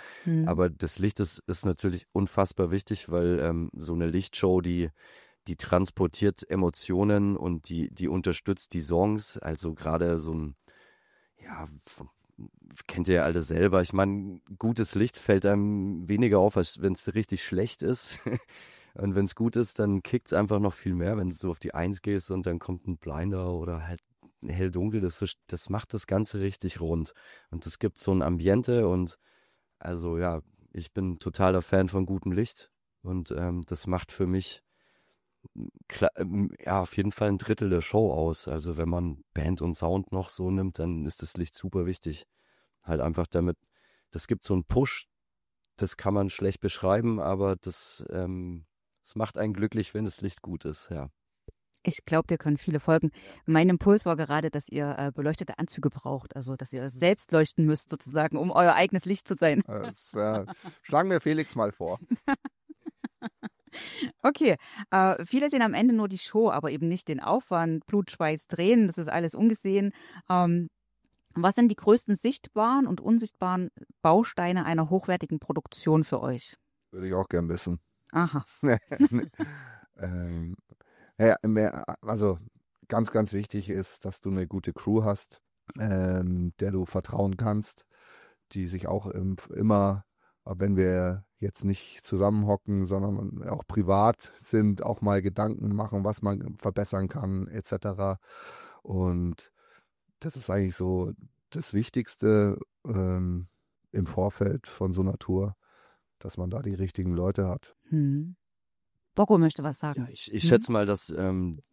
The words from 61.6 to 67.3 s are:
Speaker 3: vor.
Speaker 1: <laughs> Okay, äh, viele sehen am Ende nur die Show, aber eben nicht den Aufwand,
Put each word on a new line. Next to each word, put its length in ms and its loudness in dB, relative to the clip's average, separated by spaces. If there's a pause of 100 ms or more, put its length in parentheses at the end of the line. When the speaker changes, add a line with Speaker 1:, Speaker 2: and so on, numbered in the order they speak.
Speaker 3:
vor. 300 -6
Speaker 1:
<laughs> 280 -4 (1900)
Okay, 360 4 (340)
äh, 340 4
viele 240 0
sehen 120 2
am 120 2
Ende 200 4
nur 140 2
die 100 -6
Show, 340 2
aber 200 0
eben 160 -2
nicht 200 -2
den 120 -4
Aufwand, 640 0